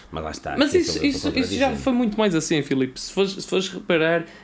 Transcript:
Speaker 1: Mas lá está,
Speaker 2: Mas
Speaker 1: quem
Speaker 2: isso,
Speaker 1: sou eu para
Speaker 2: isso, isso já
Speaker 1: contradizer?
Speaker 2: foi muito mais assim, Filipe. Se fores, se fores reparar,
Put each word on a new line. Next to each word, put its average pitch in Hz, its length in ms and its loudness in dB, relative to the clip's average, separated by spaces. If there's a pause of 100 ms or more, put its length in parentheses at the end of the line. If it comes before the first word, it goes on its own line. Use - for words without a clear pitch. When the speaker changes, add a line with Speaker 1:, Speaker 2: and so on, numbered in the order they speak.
(120)
Speaker 1:
Mas 82 100 -6
lá 78 100 -6
está, - 260 -8
Speaker 2:
Mas 294 140 4
Speaker 1:
quem 359 100 4
Speaker 2:
isso, 269 100 -2
Speaker 1:
sou - 100 -4
eu - 0 -
para 285 80 2
Speaker 2:
isso, 277 180 -2
isso 277 40 0
já 262 360 0
Speaker 1:
contradizer? 226 160 -2
Speaker 2:
foi 262 100 2
muito 240 240 0
mais 208 180 2
assim, 156 260 2
Filipe. 131 380 -2
Se - 140 -10
fores, 196 180 0
se - 160 -10
fores 190 220 -2
reparar, 165 560 2 (180)